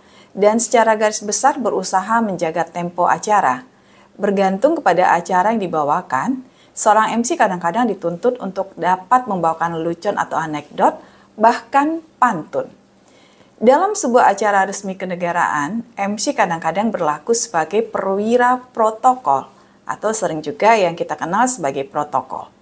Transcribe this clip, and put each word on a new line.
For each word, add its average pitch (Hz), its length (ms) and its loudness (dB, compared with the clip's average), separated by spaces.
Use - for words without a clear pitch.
dan 208 240 4
secara 220 400 2
garis 214 240 -2
besar 254 320 0
berusaha 202 640 0
menjaga 170 480 -2
tempo 175 400 -2
acara. 160 640 0
Bergantung 196 640 0
kepada 180 400 4
acara 185 400 0
yang 202 80 -2
dibawakan, 165 800 -2
seorang 214 400 2
M 233 80 0
C 285 80 -2
kadang-kadang 196 560 0
dituntut 185 560 -2
untuk 190 320 -8
dapat 185 480 0
membawakan 165 560 -2
lelucon 170 400 -4
atau - 160 -6
anekdot, 160 640 -2
bahkan 277 720 2
pantun. 170 480 -2
Dalam 320 400 4
sebuah 240 400 4
acara 202 320 2
resmi 190 320 -8
kenegaraan, 175 800 -2
M 202 240 -4
C 277 160 -2
kadang-kadang 180 560 -2
berlaku 151 400 -2
sebagai 165 560 0
perwira 226 720 0
protokol, 220 720 0
atau - 240 -4
sering 160 320 -4
juga 202 320 2
yang 180 160 2
kita 165 240 -6
kenal 196 320 0
sebagai 139 400 -4
protokol. - 720 -6